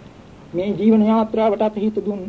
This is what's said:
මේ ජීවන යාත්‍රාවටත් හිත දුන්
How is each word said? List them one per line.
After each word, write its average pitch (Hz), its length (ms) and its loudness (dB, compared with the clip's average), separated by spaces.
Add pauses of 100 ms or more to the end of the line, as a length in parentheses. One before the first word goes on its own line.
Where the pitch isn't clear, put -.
(500)
මේ 180 200 -4
ජීවන 214 320 4
යාත්‍රාවටත් 214 760 0
හිත 214 220 -4
දුන් 196 300 -6